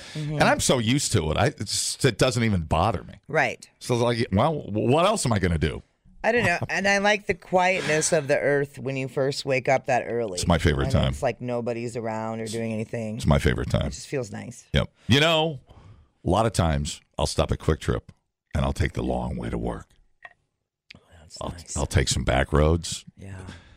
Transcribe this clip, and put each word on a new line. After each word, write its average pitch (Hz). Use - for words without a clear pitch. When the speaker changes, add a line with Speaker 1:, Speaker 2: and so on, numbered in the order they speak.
Speaker 1:
Mm-hmm. 151
Speaker 2:
and 151
I'm 254
so 147
used 123
to 78
it. 76
I, 104
it's, -
it 123
doesn't 123
even 101
bother 82
me. -
Speaker 1:
Right. 135
Speaker 2:
So -
it's 117
like, 117
well, 139
w-, 110
what 165
else 214
am 123
I 104
gonna 85
do? 64
Speaker 1:
I 220
don't 233
know, 175
Speaker 2:
<laughs> -
Speaker 1:
and 185
I 202
like 208
the 196
quietness 170
of 151
the 139
earth 143
when 135
you 131
first 139
wake 131
up 131
that 123
early. 113
Speaker 2:
It's 87
my 82
favorite 71
Speaker 1:
I -
know -
Speaker 2:
time. 67
Speaker 1:
it's 67
like 120
nobody's 120
around 110
or 113
doing 113
anything. 110
Speaker 2:
It's 127
my 71
favorite 64
time. -
Speaker 1:
It 73
just -
feels 123
nice. -
Speaker 2:
Yep. -
You 139
know, 160
a -
lot 107
of 110
times 76
I'll 73
stop -
at -
Quick 78
Trip -
and 67
I'll 76
take -
the 55
long 62
way 57
to 58
work. 57
Speaker 1:
That's -
Speaker 2:
I'll, -
Speaker 1:
nice. 85
Speaker 2:
I'll 73
take 69
some 67
back 65
roads. 78
Speaker 1:
Yeah. 95